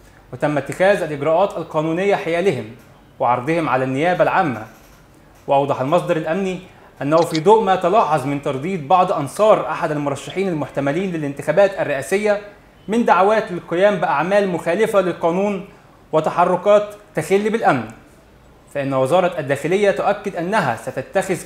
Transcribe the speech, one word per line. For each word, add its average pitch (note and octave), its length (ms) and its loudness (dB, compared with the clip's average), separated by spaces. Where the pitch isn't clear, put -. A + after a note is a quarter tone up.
وتم D3 260 -2
اتخاذ F3+ 440 2
الإجراءات D#3+ 540 0
القانونية E3 600 -2
حيالهم D#3+ 600 -2
وعرضهم C3 480 0
على C3 160 0
النيابة D#3 380 0
العامة. C3 440 0
وأوضح C#3 340 0
المصدر D#3+ 360 0
الأمني F3 440 -4
أنه D3 140 2
في E3 240 2
ضوء G#3 220 6
ما F#3+ 140 2
تلاحظ E3+ 500 2
من C#3+ 160 -4
ترديد C#3+ 460 -4
بعض F3+ 240 4
أنصار F3+ 580 2
أحد D#3 200 -2
المرشحين D3 580 -4
المحتملين D3 640 -2
للانتخابات E3 680 0
الرئاسية F#3+ 600 -2
من A3+ 160 2
دعوات F#3+ 480 2
للقيام F3+ 440 0
بأعمال F3 520 0
مخالفة F#3+ 520 0
للقانون F3+ 680 -2
وتحركات F3+ 800 2
تخل G3+ 360 0
بالأمن، E3 380 0
فإن C#3 200 -4
وزارة E3+ 440 2
الداخلية D#3+ 520 0
تؤكد F#3+ 460 -2
أنها E3+ 400 -2
ستتخذ D#3 680 -4